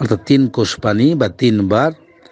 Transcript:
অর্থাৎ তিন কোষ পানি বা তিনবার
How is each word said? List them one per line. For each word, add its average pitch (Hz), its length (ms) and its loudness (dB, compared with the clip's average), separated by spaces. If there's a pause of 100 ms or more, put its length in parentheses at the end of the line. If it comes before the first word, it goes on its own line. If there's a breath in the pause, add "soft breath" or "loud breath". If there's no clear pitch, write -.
অর্থাৎ 113 260 -2
তিন 135 220 2
কোষ - 320 -4
পানি 113 340 2
বা 127 140 0
তিনবার 110 640 0 (400 loud breath)